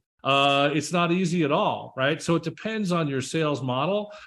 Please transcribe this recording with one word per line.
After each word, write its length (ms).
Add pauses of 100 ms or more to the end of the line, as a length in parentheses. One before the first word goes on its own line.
(240)
uh, 500
it's 160
not 220
easy 320
at 80
all, 440
right? 240
So 140
it 80
depends 480
on 160
your 140
sales 420
model. 480 (160)